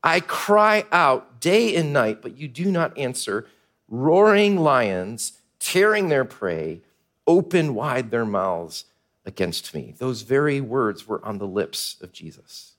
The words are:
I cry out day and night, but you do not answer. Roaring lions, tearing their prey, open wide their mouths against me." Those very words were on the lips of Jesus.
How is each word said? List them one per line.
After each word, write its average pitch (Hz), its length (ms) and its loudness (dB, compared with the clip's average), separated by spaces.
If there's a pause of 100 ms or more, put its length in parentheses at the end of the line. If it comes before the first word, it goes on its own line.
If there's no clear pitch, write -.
I 165 160 4
cry 208 720 2
out 139 480 2
day 208 360 2
and 151 180 0
night, 110 300 0
but 113 120 -14
you 147 120 -14
do 160 240 -4
not 165 260 -2
answer. 120 480 -6 (420)
Roaring 196 720 4
lions, 113 760 0 (260)
tearing 202 500 2
their 135 160 2
prey, 82 560 -6 (460)
open 170 480 2
wide 123 340 -4
their 117 160 0
mouths 92 600 -4 (380)
against - 520 -6
me." 104 240 -10
Those 123 240 -6
very 139 360 0
words 117 480 -4
were 107 160 -6
on 104 140 -8
the 101 80 -8
lips - 560 -6
of 90 100 -18
Jesus. - 680 -20